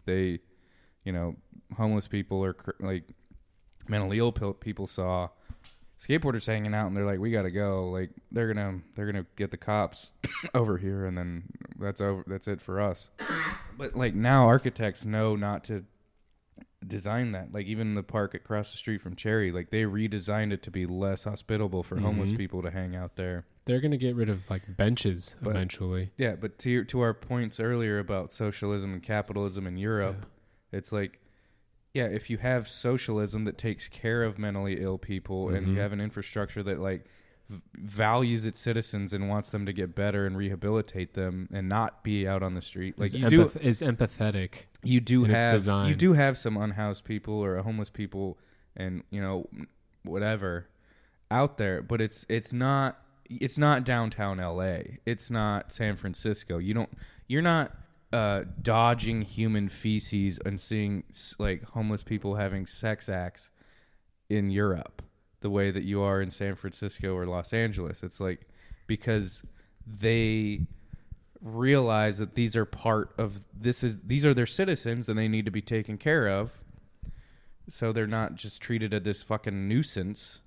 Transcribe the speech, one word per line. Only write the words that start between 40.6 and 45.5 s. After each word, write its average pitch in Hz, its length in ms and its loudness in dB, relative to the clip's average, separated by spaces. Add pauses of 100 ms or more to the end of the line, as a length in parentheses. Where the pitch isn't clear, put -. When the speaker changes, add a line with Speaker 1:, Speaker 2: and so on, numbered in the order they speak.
Speaker 1:
them 92 380 -2
and 95 160 -2
not 110 340 0
be 101 240 0
out 95 160 0
on 92 120 0
the 87 80 -4
street, 92 360 -8
like, 104 100 0
Speaker 2:
Is 95 60 -2
Speaker 1:
you 127 140 2
do 165 160 12
Speaker 2:
empath-, - 160 0
is 123 220 4
empathetic 107 720 0 (300)
Speaker 1:
you 123 180 6
do 120 240 6
Speaker 2:
in 107 60 6
its 117 140 6
Speaker 1:
have, 117 80 6